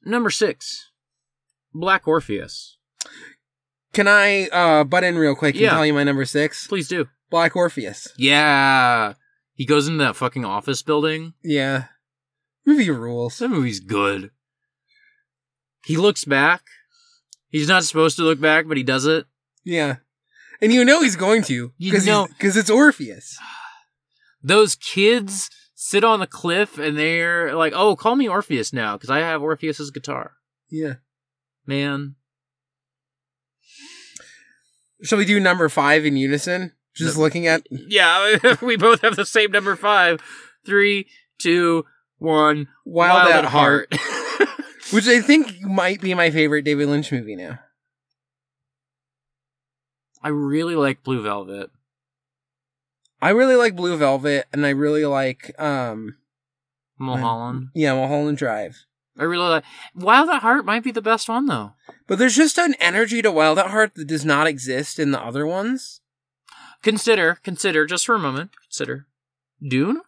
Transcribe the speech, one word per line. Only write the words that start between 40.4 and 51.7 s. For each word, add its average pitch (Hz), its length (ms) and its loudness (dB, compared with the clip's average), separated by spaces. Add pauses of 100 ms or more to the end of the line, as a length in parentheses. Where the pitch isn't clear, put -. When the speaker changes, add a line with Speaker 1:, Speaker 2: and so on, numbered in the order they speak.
Speaker 1:
Three, 202 420 0 (300)
two, 170 480 0 (320)
one. 151 500 2 (180)
Speaker 2:
Wild 175 380 4
Speaker 1:
Wild 175 80 6
Speaker 2:
at 156 140 4
Speaker 1:
at - 60 -2
Heart. 143 420 2
Speaker 2:
Heart. - 560 -4 (300)
<laughs> - 120 -12
Which 214 160 2
I 240 140 6
think 247 400 2
might 190 400 -2
be 190 120 -2
my 170 180 2
favorite 151 320 0
David 147 240 0
Lynch 147 240 -2
movie 110 240 -6
now. 90 240 -14 (2750)
Speaker 1:
I 147 60 -6
really 151 460 -2
like 139 280 0
Blue 127 180 -4
Velvet. 101 480 -8 (1500)